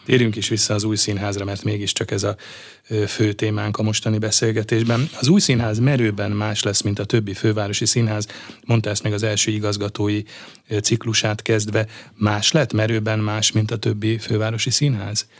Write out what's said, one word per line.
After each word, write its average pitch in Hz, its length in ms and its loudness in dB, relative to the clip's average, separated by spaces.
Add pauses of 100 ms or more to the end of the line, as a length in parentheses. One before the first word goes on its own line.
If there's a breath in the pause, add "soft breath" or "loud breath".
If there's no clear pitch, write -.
Térjünk 120 300 2
is 107 120 -4
vissza 110 260 0
az 104 100 0
új 110 120 0
színházra, 101 500 -2
mert 101 180 -6
mégiscsak 101 480 -2
ez 101 120 -2
a, 104 120 -2 (520 loud breath)
ö, 107 200 0
fő 107 260 0
témánk 104 440 -2
a 110 60 -2
mostani 107 340 0
beszélgetésben. 113 920 2 (100)
Az 123 80 0
új 190 120 8
színház 113 400 2
merőben 110 520 2
más 104 320 -2
lesz, 104 180 0
mint 101 180 0
a 101 60 -4
többi 104 280 0
fővárosi 104 520 0
színház. 107 420 2 (380 loud breath)
Mondta 110 240 2
ezt 104 140 -2
még 107 100 0
az 104 100 -2
első 107 280 2
igazgatói, 104 680 0 (460 loud breath)
ö, 107 120 -2
ciklusát 110 600 0
kezdve. 107 440 0 (300 loud breath)
Más 104 360 2
lett, 151 220 2
merőben 110 460 2
más, 107 320 0
mint 107 200 2
a 113 60 -4
többi 110 400 -2
fővárosi 110 520 -2
színház? 107 580 0 (120)